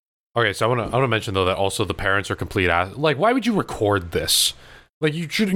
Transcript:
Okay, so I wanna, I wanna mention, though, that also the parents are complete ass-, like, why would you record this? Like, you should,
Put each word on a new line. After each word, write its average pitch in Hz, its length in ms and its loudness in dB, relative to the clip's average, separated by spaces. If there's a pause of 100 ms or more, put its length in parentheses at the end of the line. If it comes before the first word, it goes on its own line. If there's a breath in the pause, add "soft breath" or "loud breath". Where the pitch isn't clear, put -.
(360)
Okay, 113 160 2
so - 140 -2
I - 20 4
wanna, 117 220 0
I - 60 -4
wanna 131 120 2
mention, 110 280 -2
though, 95 100 2
that 92 100 2
also 98 300 0
the 90 80 -2
parents 98 360 0
are 101 60 -4
complete 90 340 0
ass-, 92 280 0
like, 147 200 0
why 208 140 2
would 247 140 0
you 233 80 2
record 104 580 0
this? - 440 0 (440 loud breath)
Like, 151 140 0
you 165 160 -8
should, 214 260 0